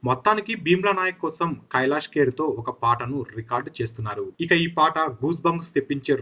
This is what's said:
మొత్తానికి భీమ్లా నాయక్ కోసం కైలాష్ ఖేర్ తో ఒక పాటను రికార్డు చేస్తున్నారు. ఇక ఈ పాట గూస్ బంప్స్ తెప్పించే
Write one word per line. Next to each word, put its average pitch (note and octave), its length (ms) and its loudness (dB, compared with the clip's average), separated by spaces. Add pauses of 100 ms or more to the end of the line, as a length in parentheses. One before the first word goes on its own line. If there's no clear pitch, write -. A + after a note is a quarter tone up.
మొత్తానికి G#3 520 0
భీమ్లా F#3 360 2
నాయక్ F#3 280 -2
కోసం E3 340 -2 (180)
కైలాష్ C3+ 380 0
ఖేర్ C3+ 280 2
తో D#3 80 0
ఒక A#2 240 -2
పాటను A#2+ 560 -2 (120)
రికార్డు - 340 -6 (100)
చేస్తున్నారు. G#2 600 -6
ఇక E3+ 100 2
ఈ E3 160 4
పాట D#3 320 2
గూస్ D#3 420 -2
బంప్స్ E3+ 320 0
తెప్పించే C#3 480 0